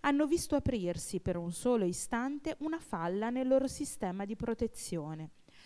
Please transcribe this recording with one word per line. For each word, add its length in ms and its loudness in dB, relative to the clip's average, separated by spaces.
hanno 240 4
visto 280 2
aprirsi 680 0
per 160 0
un 160 -4
solo 320 2
istante 760 -2
una 180 -2
falla 520 -2
nel 180 0
loro 180 6
sistema 580 -4
di 120 -4
protezione. 920 -4